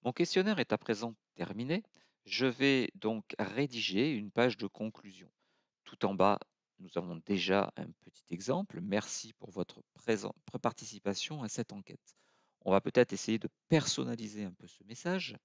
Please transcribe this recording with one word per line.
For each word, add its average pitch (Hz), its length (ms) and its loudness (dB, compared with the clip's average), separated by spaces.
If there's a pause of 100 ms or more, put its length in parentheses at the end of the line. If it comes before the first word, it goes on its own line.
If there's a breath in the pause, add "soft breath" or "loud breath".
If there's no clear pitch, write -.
Mon 123 100 0
questionnaire 190 460 2
est 120 140 0
à 107 60 2
présent 113 360 -2 (200)
terminé. 120 480 -2 (440 soft breath)
Je 113 180 0
vais 131 500 4
donc 107 440 -4
rédiger 110 720 0
une 104 200 -4
page 117 280 2
de 113 80 -6
conclusion. 98 640 -10 (540)
Tout - 200 -8
en 98 100 2
bas, 95 240 6 (400)
nous 90 180 -18
avons 87 280 -4
déjà 95 520 2
un - 140 -8 (100)
petit - 280 -20
exemple. 123 540 -4
Merci 101 520 -4
pour - 160 -16
votre - 320 -8 (120)
présent, 104 400 -2 (100)
pré-, - 140 -10
participation 107 840 -4
à 113 60 -6
cette - 240 -6
enquête. - 440 -18 (500)
On 92 40 2
va 95 120 6
peut-être - 320 4
essayer 110 240 -2
de 92 100 -6 (220)
personnaliser 117 760 0
un 92 80 -8
peu 90 140 -20
ce - 180 -20
message. 139 600 -6